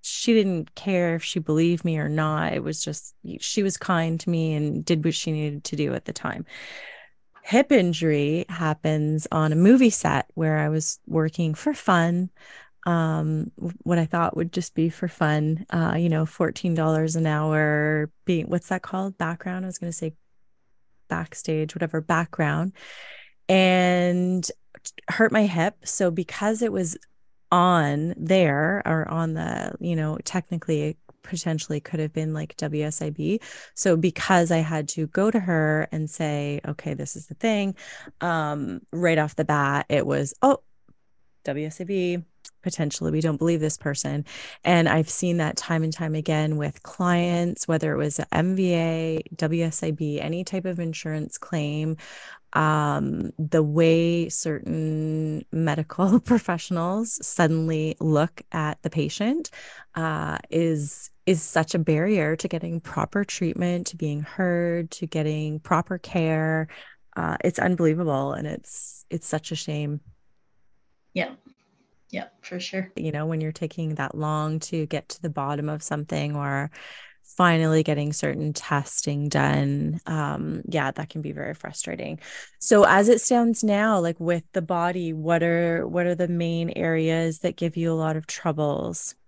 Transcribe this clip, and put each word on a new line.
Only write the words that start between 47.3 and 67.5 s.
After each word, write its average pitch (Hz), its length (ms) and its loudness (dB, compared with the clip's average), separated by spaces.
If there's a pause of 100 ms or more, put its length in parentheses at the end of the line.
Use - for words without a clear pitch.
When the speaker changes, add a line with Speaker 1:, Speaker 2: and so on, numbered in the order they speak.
Speaker 1:
whether 160 240 2
it 139 60 0
was 147 220 0
a - 160 -2
M 180 200 2
V 185 200 2
A, 160 480 0 (120)
W 165 300 0
S 160 160 -2
I 160 100 -2
B, 147 300 -4
any 165 220 -4
type 185 220 -6
of 180 140 -4
insurance 156 600 -6
claim, 151 580 -4 (560)
um, 147 840 0
the 156 240 2
way 165 640 4
certain 156 1200 -2
medical 160 680 2
<laughs> - 120 0
professionals 190 920 -2
suddenly 160 760 0
look 156 520 2
at 151 320 -4
the 160 60 -4
patient, 208 600 -2 (460)
uh, 156 420 -4 (120)
is, 160 600 -2 (160)
is 180 160 2
such - 340 0
a 175 40 2
barrier 160 580 2
to 185 100 -6
getting 165 320 -4
proper - 460 -2
treatment, 175 600 -2
to 170 100 -12
being 147 240 -4
heard, 175 720 -2
to - 140 -8
getting 156 540 -2
proper 175 380 0
care. 160 720 0 (480)
Uh, - 260 -2
it's - 160 0